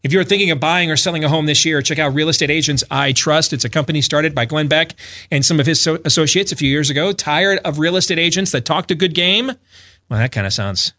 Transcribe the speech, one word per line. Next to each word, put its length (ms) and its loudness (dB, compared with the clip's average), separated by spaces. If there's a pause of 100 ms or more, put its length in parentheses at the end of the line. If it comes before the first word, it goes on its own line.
If 100 -2
you're 140 2
thinking 260 0
of 80 -2
buying 320 0
or 60 0
selling 260 -2
a 60 2
home 160 2
this 180 2
year, 180 0
check 180 -2
out 140 0
Real 140 0
Estate 240 0
Agents 400 0
I 220 0
Trust. 400 2
It's 100 -4
a 60 -4
company 320 -2
started 340 0
by 100 0
Glenn 220 -2
Beck 280 0 (360)
and 140 0
some 160 2
of 40 2
his 160 2
so-, 220 0
associates 480 2
a 60 -8
few 120 0
years 200 0
ago. 240 0
Tired 460 0
of 200 -4
real 160 2
estate 240 0
agents 320 0
that 140 -2
talked 260 -2
a 40 2
good 180 0
game? 340 0 (640)
Well, 100 -2
that 140 0
kinda 180 -2
sounds 480 -4